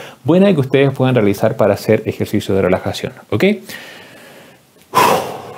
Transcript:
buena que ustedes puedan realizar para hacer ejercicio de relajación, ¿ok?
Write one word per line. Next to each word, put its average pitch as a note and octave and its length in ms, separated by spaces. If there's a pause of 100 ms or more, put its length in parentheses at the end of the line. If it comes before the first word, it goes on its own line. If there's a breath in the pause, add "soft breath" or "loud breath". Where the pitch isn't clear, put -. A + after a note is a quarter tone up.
(240 loud breath)
buena F#3 300
que D#3 60
ustedes C#3 340
puedan C3 220
realizar G#2 400
para G#2 180
hacer G#2+ 320
ejercicio G#2 480
de F#2+ 80
relajación, F#2 520 (180)
¿ok? A2 140 (2000 loud breath)